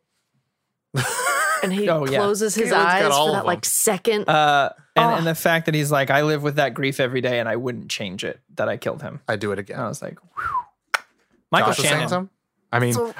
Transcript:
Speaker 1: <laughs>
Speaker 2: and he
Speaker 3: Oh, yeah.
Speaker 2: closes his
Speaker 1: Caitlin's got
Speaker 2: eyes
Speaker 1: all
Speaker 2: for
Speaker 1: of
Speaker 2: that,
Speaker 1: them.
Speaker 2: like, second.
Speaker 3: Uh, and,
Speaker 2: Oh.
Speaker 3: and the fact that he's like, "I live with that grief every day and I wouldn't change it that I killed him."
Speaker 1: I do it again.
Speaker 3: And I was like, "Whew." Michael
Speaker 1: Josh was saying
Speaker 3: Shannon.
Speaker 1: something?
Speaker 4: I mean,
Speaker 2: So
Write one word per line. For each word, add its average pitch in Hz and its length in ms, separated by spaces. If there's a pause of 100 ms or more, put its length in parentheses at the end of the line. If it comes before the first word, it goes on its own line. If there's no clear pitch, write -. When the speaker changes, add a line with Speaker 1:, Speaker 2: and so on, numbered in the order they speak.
(960)
Speaker 1:
<laughs> - 0 (680)
Speaker 2:
and 185 100
he 202 160
Speaker 3:
Oh, 156 180
yeah. 135 120
Speaker 2:
closes 202 360
his 214 160
Speaker 1:
Caitlin's - 0
got 165 160
Speaker 2:
eyes 180 240
Speaker 1:
all 143 160
Speaker 2:
for 156 40
Speaker 1:
of 156 40
Speaker 2:
that, - 60
Speaker 1:
them. - 60
Speaker 2:
like, 175 180
second. - 640
Speaker 3:
Uh, 147 440 (240)
and, 226 80
Speaker 2:
Oh. 226 120
Speaker 3:
and 165 100
the 165 80
fact 165 320
that 156 80
he's 147 180
like, 139 180
"I 139 120
live 151 200
with 143 140
that 139 180
grief 135 260
every 127 200
day 123 200
and 113 80
I 110 80
wouldn't 117 340
change 98 340
it - 160 (160)
that 107 120
I 107 80
killed - 260
him." - 260
Speaker 1:
I 113 80
do 104 160
it 95 60
again. - 180
Speaker 3:
And 131 100
I - 20
was 135 140
like, - 160 (180)
"Whew." - 680 (460)
Michael 165 200
Speaker 1:
Josh 165 80
was 147 80
saying 147 80
Speaker 3:
Shannon. 151 140
Speaker 1:
something? 185 220 (400)
Speaker 4:
I 120 100
mean, 123 120
Speaker 2:
So 117 280